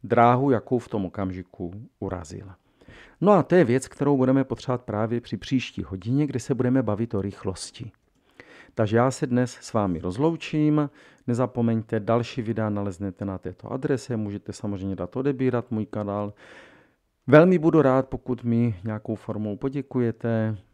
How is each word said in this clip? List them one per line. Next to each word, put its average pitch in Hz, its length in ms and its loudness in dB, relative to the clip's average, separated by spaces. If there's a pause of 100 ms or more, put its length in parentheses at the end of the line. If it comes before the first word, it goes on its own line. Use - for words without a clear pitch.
dráhu, 120 460 4
jakou 123 280 0
v 117 100 -6
tom 104 160 -4
okamžiku 92 840 -8 (100)
urazil. 95 500 -10 (720)
No 190 120 6
a 180 100 6
to - 120 2
je 180 100 8
věc, 123 240 2
kterou 143 280 0
budeme 131 280 4
potřebovat 123 380 -4
právě 110 380 -2
při - 160 -8
příští - 460 -4
hodině, 120 440 -2
kde 123 140 -4
se - 140 -2
budeme 123 280 2
bavit 110 320 -2
o 98 80 0
rychlosti. 98 680 -8 (840)
Takže 107 220 2
já 123 140 4
se 139 160 -4
dnes 123 340 -2
s - 120 -16
vámi 98 260 0
rozloučím. 151 920 0 (360)
Nezapomeňte, 117 760 0
další 117 420 -2
videa 110 280 -4
naleznete 101 540 -6
na 95 140 -6
této 101 340 -12
adrese. 131 440 -4
Můžete 104 360 -8
samozřejmě 98 440 -6
dát 90 200 -8
odebírat 127 540 -2
můj 110 160 -4
kanál. 104 460 -6 (960)
Velmi 170 320 8
budu 160 240 6
rád, 131 260 4
pokud 127 360 -6
mi 117 300 2 (100)
nějakou 110 300 -6
formou 104 420 -6
poděkujete 117 1000 -2 (180)